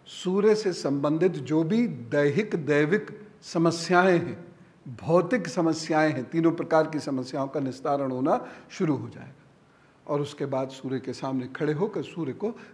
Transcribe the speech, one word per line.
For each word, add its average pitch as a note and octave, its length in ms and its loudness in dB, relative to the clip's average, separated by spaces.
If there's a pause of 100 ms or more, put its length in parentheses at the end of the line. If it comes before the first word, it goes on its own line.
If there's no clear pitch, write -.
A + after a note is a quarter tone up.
सूर्य G3+ 500 2
से G3 180 0
संबंधित D3+ 580 2
जो D#3 320 0
भी A3 240 2
दैहिक D3 680 0
दैविक D3+ 760 0 (120)
समस्याएं F3 800 4
हैं, - 360 -8 (320)
भौतिक E3+ 600 2
समस्याएं D#3 680 0
हैं, B2+ 160 -6
तीनों E3 220 4
प्रकार D#3+ 380 2
की D3+ 100 -4
समस्याओं C3+ 480 -4
का D3 120 -4
निस्तारण C#3 520 -2
होना D3 360 0 (240)
शुरू D#3 240 0
हो A#2 140 -6
जाएगा। - 360 -18 (600)
और D3 140 0
उसके C#3+ 240 -6
बाद C3 240 -4
सूर्य C3 300 -6
के B2 140 -6
सामने C3 340 -4
खड़े D3+ 260 -2
होकर E3 300 -2
सूर्य C#3+ 300 -6
को A3 220 -6 (180)